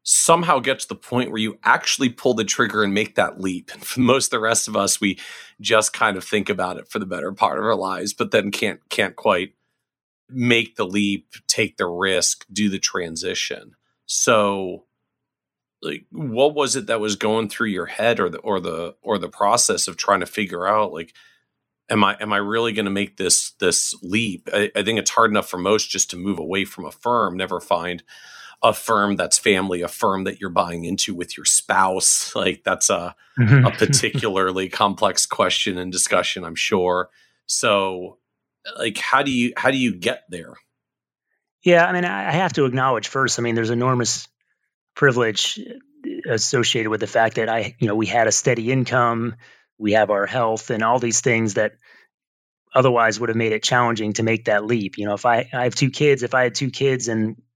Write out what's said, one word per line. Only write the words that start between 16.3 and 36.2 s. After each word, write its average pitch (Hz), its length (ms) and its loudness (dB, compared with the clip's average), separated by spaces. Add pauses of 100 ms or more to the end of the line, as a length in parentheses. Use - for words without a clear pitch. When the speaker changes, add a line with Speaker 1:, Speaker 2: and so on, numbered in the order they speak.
Speaker 1:
was 139 220 0
it 113 100 -6
that 113 140 -2
was 107 160 -2
going 107 320 0
through 113 200 -4
your 92 180 -4
head 113 340 0
or 92 80 0
the, 82 100 -12
or 101 220 -2
the, 85 420 -6
or 107 160 -2
the 85 100 -8
process 104 600 0
of 87 80 -12
trying 98 240 2
to 90 60 -6
figure 92 420 -4
out, 104 240 2
like, 82 220 -12 (760)
am 107 140 4
I, 101 160 4
am 107 120 -4
I 101 60 2
really 110 340 -2
gonna 104 180 -2
make 101 260 -4
this, - 420 0
this - 340 0 (100)
leap? 98 500 -4
I, 104 240 0
I 101 80 0
think 110 160 0
it's 98 100 -2
hard 113 220 4
enough 104 160 0
for 92 100 -8
most 101 320 0
just - 200 -2
to 90 60 -12
move 90 220 -4
away 90 260 -4
from 95 200 -12
a 73 80 -12
firm, 110 440 0
never 92 240 -4
find 87 440 -2 (580)
a 113 100 6
firm 104 440 0
that's 85 220 0
family, 95 440 0
a 85 60 -4
firm 98 360 -2
that 98 160 -8
you're 98 80 -6
buying 87 360 -4
into 95 300 -4
with 87 220 -10
your - 80 -10
spouse. - 920 0
Like, 92 300 -2
that's - 260 0
a, 87 240 -4 (240)
Speaker 2:
Mm-hmm. 123 280 8
Speaker 1:
a 101 40 4
particularly 98 1000 0
complex 101 560 0
question 92 500 -2
and 90 160 -8
discussion, 90 500 0